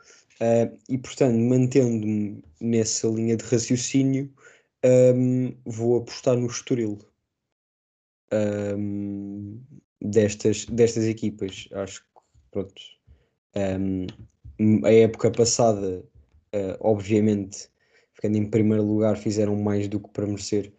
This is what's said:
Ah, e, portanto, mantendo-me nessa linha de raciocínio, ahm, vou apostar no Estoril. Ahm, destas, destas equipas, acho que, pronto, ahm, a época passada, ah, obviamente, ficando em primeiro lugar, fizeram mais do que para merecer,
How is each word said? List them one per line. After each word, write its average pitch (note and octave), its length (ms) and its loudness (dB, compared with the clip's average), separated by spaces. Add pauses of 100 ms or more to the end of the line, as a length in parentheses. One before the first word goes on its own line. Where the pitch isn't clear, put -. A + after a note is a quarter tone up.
(400)
Ah, A#2 300 2 (200)
e, C3 80 -2
portanto, B2+ 400 0
mantendo-me A#2 1080 0 (160)
nessa A2+ 480 0
linha A2+ 300 0
de A2+ 80 -10
raciocínio, C3+ 880 0 (500)
ahm, B2+ 720 4 (120)
vou A#2 320 0
apostar A#2+ 380 -2
no A#2+ 120 -2
Estoril. A#2 500 -4 (1300)
Ahm, G2+ 1300 -4 (420)
destas, G#2 640 0
destas A#2 400 2
equipas, G#2 680 -6
acho F#2+ 280 -10
que, - 60 -20 (420)
pronto, - 320 -10 (720)
ahm, F#2+ 520 -2 (800)
a G#2 60 6
época A2+ 400 6
passada, G2+ 720 0 (500)
ah, G2 260 -4
obviamente, G#2 920 0 (440)
ficando G#2+ 240 -2
em G#2 120 -2
primeiro G#2+ 340 2
lugar, G#2+ 340 0
fizeram G#2 380 -2
mais G#2 320 -2
do G#2 120 -6
que G#2 100 -14
para G#2 180 -6
merecer, G2+ 520 -4